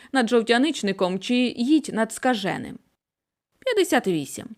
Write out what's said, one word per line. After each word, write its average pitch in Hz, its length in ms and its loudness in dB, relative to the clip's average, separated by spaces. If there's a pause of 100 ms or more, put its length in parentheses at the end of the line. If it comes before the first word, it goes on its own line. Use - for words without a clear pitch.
(120)
над 247 180 2
жовтяничником 220 880 0
чи 247 160 -2 (220)
їдь 277 360 2
над 220 200 -2
скаженим? 190 680 -2 (840)
П'ятдесят 381 420 2
вісім. 156 380 -4 (120)